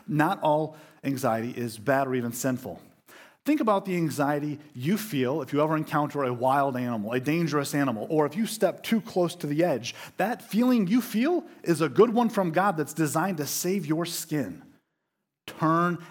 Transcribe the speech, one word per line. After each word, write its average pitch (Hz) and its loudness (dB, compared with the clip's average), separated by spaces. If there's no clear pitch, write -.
Not 160 0
all 156 0
anxiety 120 -2
is 117 -6
bad 135 2
or 127 -2
even 120 -2
sinful. 123 -4
Think 294 2
about 202 2
the 185 -2
anxiety 147 -2
you 139 -2
feel 143 -2
if 127 -12
you 143 2
ever 156 2
encounter 147 0
a 127 0
wild 131 2
animal, 117 -4
a 123 0
dangerous 147 0
animal, 135 0
or 156 2
if 143 -4
you 214 0
step - -2
too 226 2
close 175 0
to - -6
the 147 2
edge. 123 -2
That 208 -4
feeling 240 2
you 226 2
feel 277 0
is 165 2
a 160 2
good 180 6
one 233 4
from 180 0
God 180 2
that's 151 -4
designed 160 0
to 143 -4
save 180 -2
your 156 0
skin. 135 -4
Turn 165 2